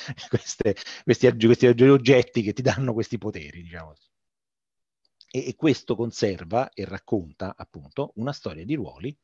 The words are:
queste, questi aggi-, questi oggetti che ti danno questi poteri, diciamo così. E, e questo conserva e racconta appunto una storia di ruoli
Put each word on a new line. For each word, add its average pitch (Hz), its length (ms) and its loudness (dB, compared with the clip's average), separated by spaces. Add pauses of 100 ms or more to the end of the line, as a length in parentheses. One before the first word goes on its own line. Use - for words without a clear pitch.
(260)
queste, - 480 -4 (280)
questi 123 240 2
aggi-, 117 180 2
questi 117 220 6
oggetti 123 760 6
che 104 120 -2
ti - 80 -8
danno 127 320 -2
questi 113 240 -6
poteri, 87 440 -12
diciamo 85 280 -16
così. - 200 -20 (1200)
E, 131 160 -6
e 123 80 -10
questo 131 400 0
conserva 104 760 -2
e 98 140 -10
racconta 95 720 -8
appunto 87 580 -12
una 120 180 -6
storia 82 320 -12
di 139 100 -4
ruoli 127 480 -12